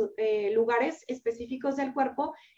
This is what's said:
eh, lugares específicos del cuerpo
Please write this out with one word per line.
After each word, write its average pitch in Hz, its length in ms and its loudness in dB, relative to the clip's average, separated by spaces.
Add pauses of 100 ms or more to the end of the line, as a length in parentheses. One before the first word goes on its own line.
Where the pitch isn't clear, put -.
(160)
eh, 214 360 2
lugares 233 540 2
específicos 254 720 -4
del 269 180 -2
cuerpo 269 400 -2 (240)